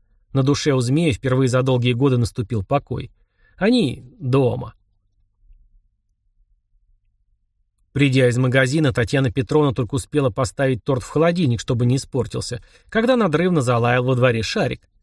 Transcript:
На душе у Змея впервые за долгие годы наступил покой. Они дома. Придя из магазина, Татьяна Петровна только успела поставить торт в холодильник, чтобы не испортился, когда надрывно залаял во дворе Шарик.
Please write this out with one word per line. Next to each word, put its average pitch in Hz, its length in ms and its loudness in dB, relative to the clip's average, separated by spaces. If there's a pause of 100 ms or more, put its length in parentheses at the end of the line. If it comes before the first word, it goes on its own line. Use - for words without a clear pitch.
(320)
На 135 100 2
душе 143 300 0
у 131 80 2
Змея 139 320 0
впервые 131 360 0
за 127 140 0
долгие 123 300 0
годы 127 240 2
наступил 117 480 -4
покой. - 480 -6 (440)
Они 208 480 0 (140)
дома. 127 560 -2 (3250)
Придя 131 360 2
из 120 80 0
магазина, 131 560 2
Татьяна 131 380 0
Петровна 143 420 0
только 123 220 -6
успела 139 360 -2
поставить 131 520 -4
торт 131 220 -4
в - 40 -18
холодильник, 160 520 0
чтобы 123 260 -2
не 123 100 2
испортился, - 640 -6 (280)
когда 233 260 2
надрывно 180 460 2
залаял 120 420 2
во 127 140 0
дворе 120 260 2
Шарик. - 460 -4 (140)